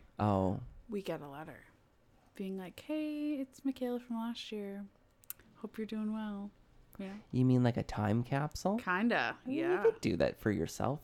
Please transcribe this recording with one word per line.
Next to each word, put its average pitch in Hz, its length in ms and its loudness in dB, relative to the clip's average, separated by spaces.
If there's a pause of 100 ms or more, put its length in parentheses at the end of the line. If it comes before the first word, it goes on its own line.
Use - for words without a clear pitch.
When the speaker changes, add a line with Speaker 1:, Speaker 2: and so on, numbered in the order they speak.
(200)
Speaker 1:
Oh. 196 400 4 (300)
Speaker 2:
we 208 120 -2
get 160 200 -4
a 143 60 -12
letter 143 360 -14 (720)
being 190 220 -6
like, 185 240 -10
"Hey, 302 600 -4
it's - 240 -10
Michaela 247 340 0
from 240 180 -6
last 233 340 -6
year. 202 340 -8 (720)
Hope - 220 -10
you're 220 80 -4
doing 214 260 -4
well." 208 380 -6 (480)
Yeah. 196 140 -8 (180)
Speaker 1:
You 127 140 4
mean 127 180 8
like 120 140 4
a 110 60 -2
time 107 400 0
capsule? 151 540 -2
Speaker 2:
Kinda, 185 680 0
Speaker 1:
I - 40 -8
mean, 269 100 -2
Speaker 2:
yeah. 339 140 2 (120)
Speaker 1:
you 440 80 8
could 427 100 -10
do - 160 2
that - 220 2
for 110 120 4
yourself, 101 520 0